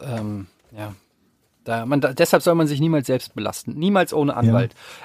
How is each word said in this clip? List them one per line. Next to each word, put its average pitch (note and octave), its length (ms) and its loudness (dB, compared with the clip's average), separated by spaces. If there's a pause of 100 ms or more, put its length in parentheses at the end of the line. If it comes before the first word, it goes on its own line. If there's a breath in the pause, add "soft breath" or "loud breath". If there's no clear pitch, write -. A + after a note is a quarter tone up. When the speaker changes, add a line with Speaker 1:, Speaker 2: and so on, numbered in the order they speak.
Speaker 1:
ähm, G#2+ 440 -8 (280)
ja. G#2+ 180 -12 (680)
Da, A2+ 220 -4
man, C#3+ 160 0
da, C3 100 0
deshalb E3 300 4
soll E3+ 120 4
man E3 140 4
sich C#3+ 100 -2
niemals D#3 300 2
selbst B2+ 260 -2
belasten. A2 380 -8
Niemals F3+ 400 0
ohne C#3+ 200 0
Speaker 2:
Ja. A#2+ 60 -6
Speaker 1:
Anwalt. A#2 360 2 (300 loud breath)